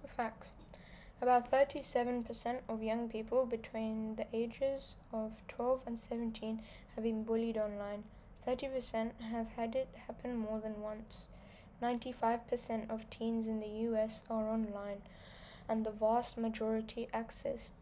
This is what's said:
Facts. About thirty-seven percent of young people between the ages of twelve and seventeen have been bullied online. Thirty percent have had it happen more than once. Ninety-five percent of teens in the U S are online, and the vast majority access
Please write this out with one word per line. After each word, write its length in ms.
Facts. 300
About 300
thirty-seven 720
percent 440
of 140
young 280
people 360
between 680
the 180
ages 640
of 180
twelve 380
and 140
seventeen 640
have 80
been 200
bullied 340
online. 460
Thirty 240
percent 460
have 240
had 200
it 120
happen 280
more 240
than 220
once. 460
Ninety-five 680
percent 420
of 220
teens 360
in 120
the 80
U 280
S 260
are 180
online, 540
and 160
the 60
vast 480
majority 760
access 580